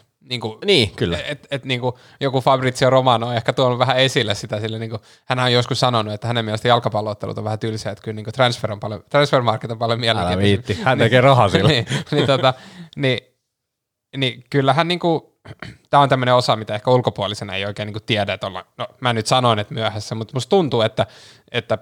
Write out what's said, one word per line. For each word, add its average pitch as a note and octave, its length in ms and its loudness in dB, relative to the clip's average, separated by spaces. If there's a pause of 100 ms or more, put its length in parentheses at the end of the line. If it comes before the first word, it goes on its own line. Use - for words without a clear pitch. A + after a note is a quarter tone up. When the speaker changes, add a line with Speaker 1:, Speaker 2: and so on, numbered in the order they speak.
(300)
Speaker 1:
Niinku, A2+ 360 -8
Speaker 2:
Niin, D#3 300 4
kyllä. E2+ 220 -2 (100)
Speaker 1:
et, D3 240 -10
et C#3 140 -6
niinku B2 340 -4 (200)
joku C3 220 0
Fabrizio C3 480 2
Romano B2+ 380 4
on B2 80 -4
ehkä C3 180 -2
tuonut B2 260 0
vähän B2+ 180 0
esille B2 380 0
sitä G#2 240 -8
sille, A2 200 -6
niinku, A2+ 180 -8 (280)
hän B2+ 140 -2
on B2+ 140 2
joskus A#2+ 260 0
sanonut, A2+ 340 0
että G#2+ 140 -8
hänen A#2 180 -2
mielestä G#2+ 220 -4
jalkapalloottelut G#2+ 720 0
on A2 60 -8
vähän A2 160 -4
tylsiä, A2 320 -6
että - 120 -16
kyllä A2 120 -10
niinku G#2+ 160 -10
transfer A#2+ 400 0
on G#2 80 -8
paljon, G#2+ 300 -10
transfer C#3+ 320 2
market A2+ 300 0
on A2+ 80 -8
paljon A#2 200 0
Speaker 2:
Älä - 20 -6
Speaker 1:
mielenkiintoisempi. G2+ 680 2
Speaker 2:
viitti, G2 140 -4
hän C3 140 2
tekee A#2+ 240 4
rahaa B2 280 6
sillä. F#2+ 200 2
Speaker 1:
<laughs> D#3 40 4
Niin, A#2 120 0 (260)
niin C#3+ 160 2
tota, C3 260 2 (420)
niin, C3+ 240 0 (960)
niin B2+ 320 -4
kyllähän C#3 380 2
niinku, E3+ 460 -2 (200)
<clears throat> - 360 -20
tää C#3+ 100 4
on C#3 100 6
tämmönen B2+ 260 2
osa, B2 200 2
mitä G#2+ 200 -6
ehkä G#2 160 -2
ulkopuolisena G#2 640 0
ei G2 100 -4
oikein G#2 220 -8
niinku G#2+ 120 -10
tiedä, G2+ 340 -2
että F#2+ 140 -6
olla, F#2 180 -12 (120)
no A#2+ 100 -8 (140)
mä B2 120 0
nyt A2 140 -2
sanoin, B2 320 2
että G#2 140 -8
myöhässä, A2 420 -6
mut A2 180 -10
musta C3 160 -6
tuntuu, D3 320 2
että, A2 260 -2 (440)
että A#2 300 -4